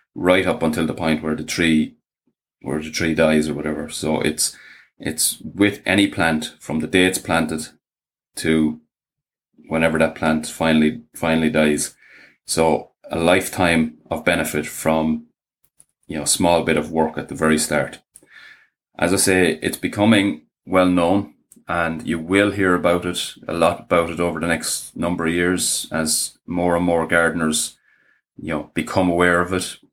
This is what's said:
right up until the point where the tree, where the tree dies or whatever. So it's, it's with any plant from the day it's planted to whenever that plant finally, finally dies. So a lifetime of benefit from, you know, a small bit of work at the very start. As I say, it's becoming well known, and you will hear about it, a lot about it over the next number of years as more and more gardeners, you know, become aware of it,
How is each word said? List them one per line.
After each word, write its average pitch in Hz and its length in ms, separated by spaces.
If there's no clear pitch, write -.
right 90 320
up 85 180
until 80 220
the 76 80
point 78 300
where 78 120
the 76 80
tree, 80 520
where 71 200
the 78 100
tree 82 220
dies 78 340
or 73 60
whatever. 76 360
So 78 300
it's, - 360
it's - 420
with 101 440
any 98 220
plant 80 520
from 78 200
the 78 80
day 90 180
it's 92 140
planted 82 480
to 78 440
whenever 80 300
that 80 160
plant 80 320
finally, 78 560
finally 80 360
dies. 76 460
So 80 460
a - 80
lifetime 85 800
of - 160
benefit 80 400
from, 80 640
you 82 80
know, 76 80
a 69 40
small 85 360
bit 80 140
of 76 120
work 80 280
at 73 100
the 73 80
very 78 240
start. 73 400
As 87 160
I 98 40
say, 92 440
it's - 160
becoming 101 680
well 92 220
known, 90 480
and 82 400
you 80 100
will 95 340
hear 98 220
about 87 320
it, - 280
a - 80
lot 85 280
about 85 280
it 82 100
over 85 200
the 82 80
next - 480
number 85 320
of 82 60
years 87 580
as 80 460
more 87 280
and 87 100
more 85 200
gardeners, 80 720
you 85 160
know, - 200
become 90 360
aware 87 320
of 87 100
it, - 260